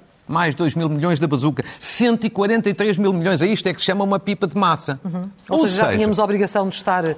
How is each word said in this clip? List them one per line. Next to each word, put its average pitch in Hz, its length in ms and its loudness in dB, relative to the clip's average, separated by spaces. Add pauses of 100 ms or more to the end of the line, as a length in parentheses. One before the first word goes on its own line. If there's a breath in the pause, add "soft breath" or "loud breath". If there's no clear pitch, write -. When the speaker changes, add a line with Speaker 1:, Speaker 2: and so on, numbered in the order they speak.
(280)
Speaker 1:
mais 160 280 -2
dois 165 180 0
mil 165 140 0
milhões 151 320 0
da 160 80 0
bazuca, 135 380 0 (120 loud breath)
cento 233 480 0
e 208 40 2
quarenta 202 400 0
e 202 40 0
três 202 240 0
mil 196 140 2
milhões, 175 300 0
a 170 40 2
isto 202 220 0
é 180 60 -2
que - 80 -8
se - 60 -4
chama 196 180 0
uma 196 140 2
pipa 202 280 -4
de 151 100 -4
massa. 160 460 0
Speaker 2:
Uhum. 180 260 -6 (200)
Speaker 1:
Ou 311 100 2
Speaker 2:
Ou 320 60 4
seja, 180 100 0
já 214 120 4
Speaker 1:
seja, 196 100 2
Speaker 2:
tínhamos 214 200 2
a 214 60 2
obrigação 202 460 0
de 180 60 -6
estar 185 280 -2 (140)